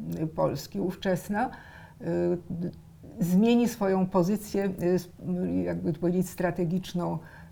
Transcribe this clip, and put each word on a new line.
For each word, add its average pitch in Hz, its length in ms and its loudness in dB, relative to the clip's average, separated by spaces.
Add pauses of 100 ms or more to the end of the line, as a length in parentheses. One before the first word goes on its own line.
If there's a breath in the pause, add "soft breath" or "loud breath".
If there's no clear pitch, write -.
(220)
y, 160 40 -2
Polski 156 540 -2
ówczesna, 196 720 -2 (500 loud breath)
y, - 40 -12 (1160)
zmieni 226 480 6
swoją 190 380 2
pozycję, 196 640 2 (120)
y, 175 40 2
s-, 180 220 2 (560)
jakby 175 280 -2
to - 80 -4
powiedzieć, 180 280 2
strategiczną 175 920 -2 (340 loud breath)